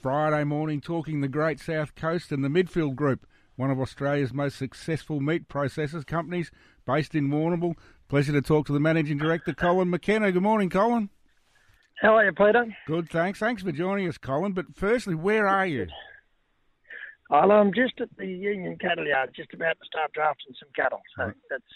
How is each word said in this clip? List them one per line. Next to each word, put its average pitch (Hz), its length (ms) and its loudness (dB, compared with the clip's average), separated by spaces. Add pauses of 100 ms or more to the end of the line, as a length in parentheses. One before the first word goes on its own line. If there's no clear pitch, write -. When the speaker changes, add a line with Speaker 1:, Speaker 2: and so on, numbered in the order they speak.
Speaker 1:
Friday 151 400 0
morning, 147 380 -2
talking 156 400 -4
the 139 80 -2
Great 151 320 -2
South 156 340 -4
Coast 165 380 -4
and 139 100 0
the 139 60 0
Midfield 156 480 0
Group, 135 280 0 (300)
one 135 160 -2
of 131 80 -2
Australia's 139 560 -2
most 143 240 -4
successful 151 640 -6
meat 151 280 -2
processors 143 560 -4
companies 170 460 -4 (340)
based 147 300 -2
in 143 140 0
Warrnambool. 165 460 0 (340)
Pleasure 143 240 2
to 143 100 4
talk 151 240 2
to 143 60 -4
the 143 80 2
Managing 156 360 2
Director, 160 380 -2
Colin 180 360 2
McKenna. 202 420 2
Good 180 100 2
morning, 208 280 2
Colin. 214 380 2 (920)
Speaker 2:
How 220 160 8
are 220 80 6
you, 190 80 2
Peter? 214 340 4 (220)
Speaker 1:
Good, 165 200 -2
thanks. 175 300 -2
Thanks 220 240 -2
for 185 80 -4
joining 185 380 -2
us, 139 100 -6
Colin. 160 360 -2
But - 200 -6
firstly, 202 400 0
where 202 320 2
are 190 220 2
you? 139 180 -2 (1400)
Speaker 2:
Well, 165 220 6
I'm 208 200 6
just 247 280 -2
at 240 80 -6 (100)
the 196 80 -8
Union 185 500 -6
Cattle 170 300 -4
Yard, 135 300 -2
just 160 180 -16
about 165 260 -4
to - 60 -20
start - 280 -6
drafting 151 440 -2
some - 160 -20
cattle. 139 260 -2 (160)
So 131 100 -4
Speaker 1:
Right. 107 80 -6 (140)
Speaker 2:
that's, 131 140 -8 (140)